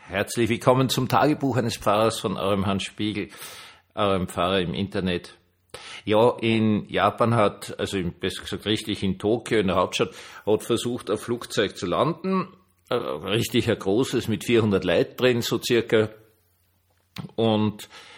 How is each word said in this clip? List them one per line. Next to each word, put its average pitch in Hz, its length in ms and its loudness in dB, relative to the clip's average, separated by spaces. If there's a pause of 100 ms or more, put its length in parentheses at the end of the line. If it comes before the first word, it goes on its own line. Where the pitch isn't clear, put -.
Herzlich 104 460 -2
willkommen 127 400 4
zum 131 200 -2
Tagebuch 131 480 2
eines 117 200 -2
Pfarrers 107 420 2
von 101 180 -4
eurem 98 300 0
Hans 98 160 -2
Spiegel, 104 460 -6 (640)
eurem 98 340 0
Pfarrer 95 320 0
im 82 140 -4
Internet. 92 640 -4 (680)
Ja, 110 360 4
in 110 480 2
Japan 104 460 2
hat, - 440 0
also 101 180 -2
im, 87 160 -2
besser - 300 -6
gesagt - 240 -10
richtig 104 360 -2
in 95 160 -2
Tokio, 113 420 0
in 95 80 0
der 90 80 0
Hauptstadt, - 340 0 (340)
hat 107 180 2
versucht, 120 480 -4
ein 104 80 0
Flugzeug - 580 -4
zu 101 100 -6
landen. 170 640 -2 (400)
Äh, 127 60 -2
richtig 104 760 -2
ein 101 80 0
großes, 113 500 0
mit 107 160 -2
vierhundert 104 400 4
Leuten 90 320 2
drin, 123 260 2
so 113 180 -2
circa. 113 500 2 (1300)
Und 107 520 2 (300)